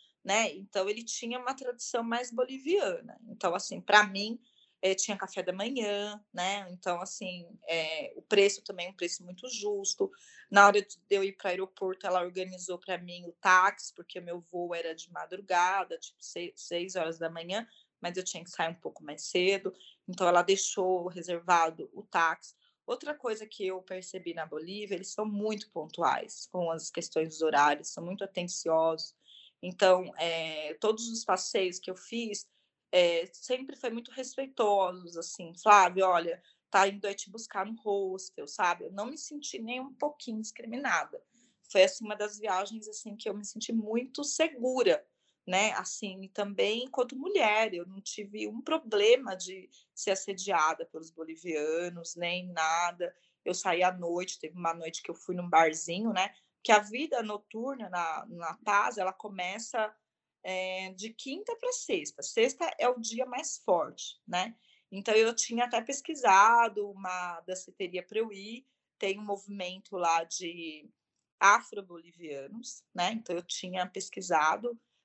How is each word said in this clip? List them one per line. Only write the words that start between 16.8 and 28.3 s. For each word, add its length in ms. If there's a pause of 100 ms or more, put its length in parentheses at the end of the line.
horas 240
da 100
manhã, 380 (340)
mas 160
eu 60
tinha 200
que 80
sair 180
um 100
pouco 240
mais 200
cedo. 500 (340)
Então, 200
ela 140
deixou 680
reservado 840
o 100
táxi. 500 (320)
Outra 300
coisa 320
que 180
eu 160
percebi 520
na 120
Bolívia, 500
eles 160
são 140
muito 460
pontuais 800
com 180
as 220
questões 380
dos 120
horários, 480
são 160
muito 180
atenciosos. 920 (440)